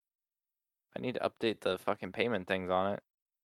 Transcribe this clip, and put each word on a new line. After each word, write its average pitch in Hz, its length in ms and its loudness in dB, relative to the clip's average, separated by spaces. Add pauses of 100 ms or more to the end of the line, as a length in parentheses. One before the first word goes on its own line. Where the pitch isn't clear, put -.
(960)
I - 40 -6
need 123 160 -4
to - 60 -4
update - 400 0
the 92 160 0
fucking 101 340 -2
payment 104 340 0
things 92 240 0
on 95 240 2
it. - 80 -6 (420)